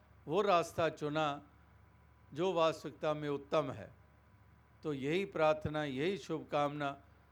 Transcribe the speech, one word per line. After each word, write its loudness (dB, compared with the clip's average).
वो 2
रास्ता 4
चुना -2
जो 0
वास्तविकता 0
में -6
उत्तम 0
है। -10
तो -2
यही -2
प्रार्थना, 2
यही -2
शुभकामना -2